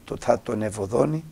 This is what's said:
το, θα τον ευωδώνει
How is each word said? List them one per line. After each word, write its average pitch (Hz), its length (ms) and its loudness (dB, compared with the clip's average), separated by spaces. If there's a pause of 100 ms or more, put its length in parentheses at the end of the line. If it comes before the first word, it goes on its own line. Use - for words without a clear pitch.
το, - 160 -8
θα 120 200 4
τον 110 220 -4
ευωδώνει 117 720 0